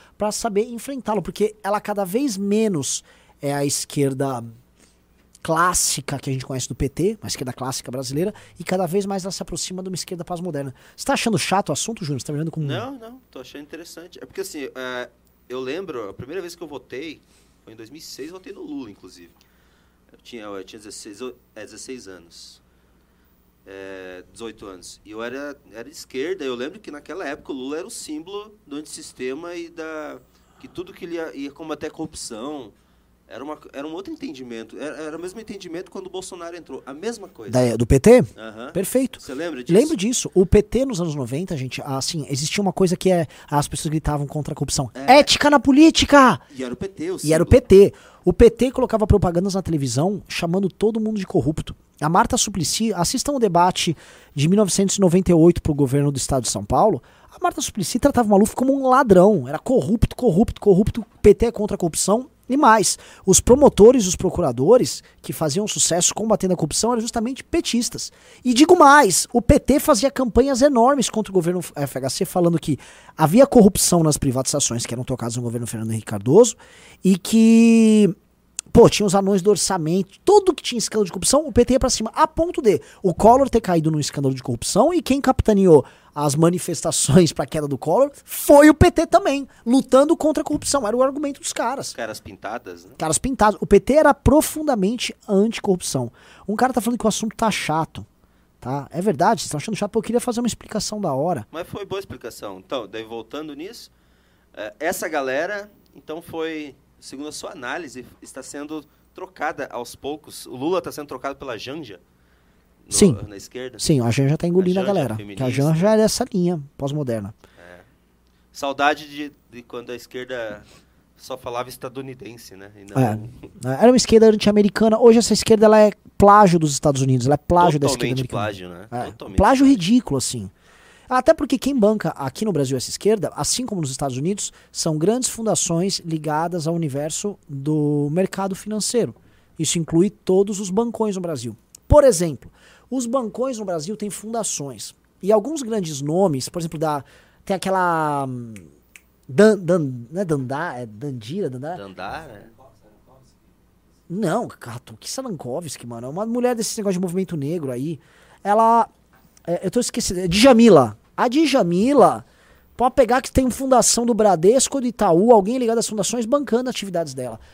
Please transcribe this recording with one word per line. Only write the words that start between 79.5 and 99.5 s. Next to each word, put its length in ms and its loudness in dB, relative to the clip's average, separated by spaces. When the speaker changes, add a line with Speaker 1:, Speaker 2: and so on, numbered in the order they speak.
Speaker 1:
orçamento, 760 -2
tudo 280 6
que 80 -4
tinha 180 -6
escândalo 280 -2
de 60 -12
corrupção, 340 0
o 60 -10
P 120 6
T 100 0
ia 40 2
pra 100 0
cima, 240 -4
a 140 0
ponto 340 -4
de 220 2
o 140 0
Collor 340 6
ter 120 2
caído 320 0
num 80 -2
escândalo 340 -2
de 80 -14
corrupção 500 0
e 80 0
quem 200 -2
capitaneou 640 4
as 220 -4
manifestações 960 2
pra 140 -4
queda 220 -6
do 100 -4
Collor 320 0
foi 440 6
o 60 8
P 160 6
T 160 0
também, 400 0
lutando 520 4
contra 260 -2
a 20 -6
corrupção. 400 -4
Era 120 -2
o 80 4
argumento 360 -4
dos 120 -10
caras. 400 -6
Speaker 2:
Caras 260 -10
pintadas, 640 -14
né? 140 -20
Speaker 1:
Caras 180 -2
pintados. 460 0
O 40 -6
P 120 6
T 160 0
era 180 6
profundamente 1040 0
anticorrupção. 800 -2
Um 80 -4
cara 160 0
tá 80 -2
falando 180 -2
que 60 -6
o 40 2
assunto 280 -6
tá 120 -2
chato, 560 -4
tá? 300 -8
É 100 -8
verdade, 400 0
vocês 120 -10